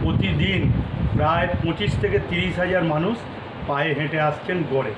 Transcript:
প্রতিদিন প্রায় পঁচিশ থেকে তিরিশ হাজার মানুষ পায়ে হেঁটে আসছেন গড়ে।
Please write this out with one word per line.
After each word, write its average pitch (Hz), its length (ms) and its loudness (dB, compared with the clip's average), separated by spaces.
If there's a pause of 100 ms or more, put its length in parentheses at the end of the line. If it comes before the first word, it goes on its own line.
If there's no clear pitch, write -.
প্রতিদিন 165 680 2 (440)
প্রায় 165 320 2 (160)
পঁচিশ 170 380 0
থেকে 196 180 2 (100)
তিরিশ 175 300 -2
হাজার 180 240 2
মানুষ 165 340 2 (500)
পায়ে 147 260 2
হেঁটে 156 280 0
আসছেন 160 500 0
গড়ে। 127 260 0